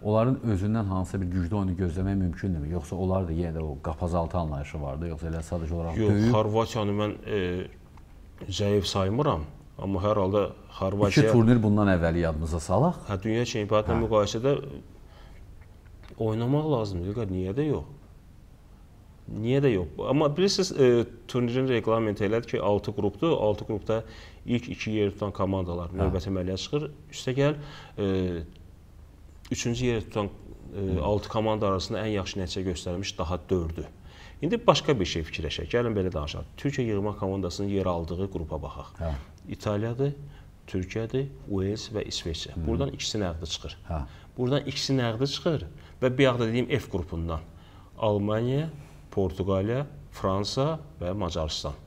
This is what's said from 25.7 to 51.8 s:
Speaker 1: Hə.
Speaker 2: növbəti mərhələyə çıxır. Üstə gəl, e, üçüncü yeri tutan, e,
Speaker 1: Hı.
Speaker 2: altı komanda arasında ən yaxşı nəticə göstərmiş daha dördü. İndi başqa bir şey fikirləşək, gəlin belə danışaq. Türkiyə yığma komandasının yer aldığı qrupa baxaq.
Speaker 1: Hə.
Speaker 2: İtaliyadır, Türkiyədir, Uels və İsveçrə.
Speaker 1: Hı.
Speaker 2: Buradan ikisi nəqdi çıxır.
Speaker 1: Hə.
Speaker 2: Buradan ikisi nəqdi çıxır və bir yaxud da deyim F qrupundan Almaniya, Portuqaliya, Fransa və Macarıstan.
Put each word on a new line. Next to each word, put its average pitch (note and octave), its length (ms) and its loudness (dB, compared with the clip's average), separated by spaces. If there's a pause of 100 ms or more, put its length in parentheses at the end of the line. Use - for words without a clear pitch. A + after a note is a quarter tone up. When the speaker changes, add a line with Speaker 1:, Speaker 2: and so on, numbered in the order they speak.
Speaker 1:
Hə. F#2 80 0
Speaker 2:
növbəti F#2 340 2
mərhələyə F#2 240 -2
çıxır. D3 300 -4 (220)
Üstə - 260 -6
gəl, C#3+ 180 4 (420)
e, F#2 460 0 (1080)
üçüncü A#2+ 340 -2
yeri A#2 180 2
tutan, G#2 220 -2
e, G2 40 -4 (680)
Speaker 1:
Hı. - 80 0
Speaker 2:
altı G2+ 260 0
komanda G#2+ 380 2
arasında F#2+ 360 0
ən A2 140 -2
yaxşı G2 220 -4
nəticə F#2+ 280 -4
göstərmiş F2+ 500 -4
daha F2 220 -2 (100)
dördü. E2 360 0 (560)
İndi G#3 260 0
başqa D3 320 6
bir F2+ 60 4
şey E2 180 -2
fikirləşək, - 480 -6
gəlin A#2+ 240 2
belə F#2 180 2
danışaq. D2+ 300 -4 (140)
Türkiyə C#3+ 300 -4
yığma G2+ 300 -2
komandasının G2 500 -2
yer G2 180 0
aldığı F2 460 -2
qrupa D#2 300 -6
baxaq. - 380 -10
Speaker 1:
Hə. E2 140 -2 (360)
Speaker 2:
İtaliyadır, A#2 640 -2 (540)
Türkiyədir, A2+ 600 -4 (220)
Uels G2+ 420 -2
və G#2 160 -2
İsveçrə. - 480 -6
Speaker 1:
Hı. E2 120 -2
Speaker 2:
Buradan B2+ 240 0
ikisi - 260 -4
nəqdi F2 300 -2
çıxır. - 300 -8 (120)
Speaker 1:
Hə. D#2 120 -2 (360)
Speaker 2:
Buradan B2+ 280 0
ikisi - 280 -2
nəqdi A#2+ 340 2
çıxır D3+ 380 0 (360)
və B2+ 160 2
bir C#3 60 8
yaxud B2 160 6
da A2+ 140 2
deyim B2+ 140 2
F C3 240 0
qrupundan E2 480 -2 (600)
Almaniya, A2+ 720 2 (420)
Portuqaliya, G2 760 0 (260)
Fransa G#2+ 680 0 (220)
və F2 120 -2
Macarıstan. D#2+ 600 -2 (140)